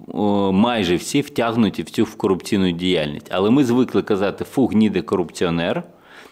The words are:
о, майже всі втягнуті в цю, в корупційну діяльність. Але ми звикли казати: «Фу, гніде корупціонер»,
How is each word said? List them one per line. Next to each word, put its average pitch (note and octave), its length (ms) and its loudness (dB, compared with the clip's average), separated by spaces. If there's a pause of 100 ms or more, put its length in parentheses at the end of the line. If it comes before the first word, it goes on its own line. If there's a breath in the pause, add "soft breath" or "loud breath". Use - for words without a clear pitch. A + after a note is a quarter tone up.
(140)
о, G2+ 380 2
майже G2+ 440 2
всі C#3 260 -2
втягнуті A2+ 600 0
в - 60 -10
цю, A#2 140 0
в - 120 -4
корупційну F#2+ 560 0
діяльність. E2 600 -2
Але F#2+ 180 0
ми C#3 140 4
звикли A#2+ 380 0
казати: G2 440 -2
«Фу, B2+ 220 0
гніде G2+ 340 2
корупціонер», F2+ 840 -2 (480 loud breath)